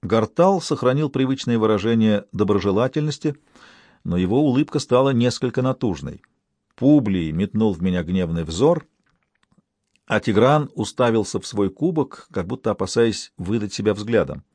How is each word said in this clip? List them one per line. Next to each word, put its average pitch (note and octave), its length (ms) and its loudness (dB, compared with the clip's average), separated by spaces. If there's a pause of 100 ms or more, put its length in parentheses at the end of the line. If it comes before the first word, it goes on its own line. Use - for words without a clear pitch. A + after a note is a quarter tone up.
Гартал A2+ 600 2
сохранил C#3 500 0
привычное C3 480 -2
выражение A2 720 2
доброжелательности — G#2 1000 0 (720)
но F2 120 -2
его F#2 240 2
улыбка D3 380 0
стала C3 320 2
несколько B2 500 0
натужной. F2 640 -4 (540)
Публий G#2+ 560 2
метнул G2+ 400 0
в E2 100 -6
меня F2+ 220 0
гневный E2+ 400 -2
взор, C3 420 0 (1200)
а G#2 140 0
Тигран B2+ 560 2
уставился A2+ 640 -2
в - 60 -16
свой G2+ 220 -2
кубок, D#3 640 -4
как F2+ 140 -6
будто - 240 -6
опасаясь G#2+ 680 -2
выдать G2+ 380 -4
себя G#2+ 180 0
взглядом. F#2+ 520 -2 (100)